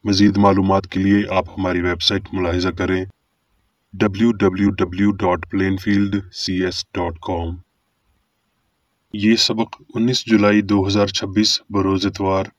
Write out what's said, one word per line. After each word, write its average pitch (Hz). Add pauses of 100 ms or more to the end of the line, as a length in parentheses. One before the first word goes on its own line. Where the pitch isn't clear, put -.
مزید 101
معلومات 98
کے -
لیے 101
آپ 92
ہماری 90
ویب 87
سائٹ 95 (100)
ملاحظہ 90
کریں، 92 (880)
ڈبلیو 104
ڈبلیو 101
ڈبلیو 95
ڈاٹ 90
پلین 95
فیلڈ 101
سی 92
ایس 90 (100)
ڈاٹ 87
کام۔ 85 (1600)
یہ 107
سبق 113 (120)
انیس 123
جولائی 104
دو 98
ہزار 101
چھبیس 101 (100)
بروز 98
اتوار 95 (140)